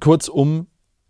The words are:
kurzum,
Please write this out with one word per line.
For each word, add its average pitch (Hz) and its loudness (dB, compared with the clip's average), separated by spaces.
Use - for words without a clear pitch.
kurzum, 156 0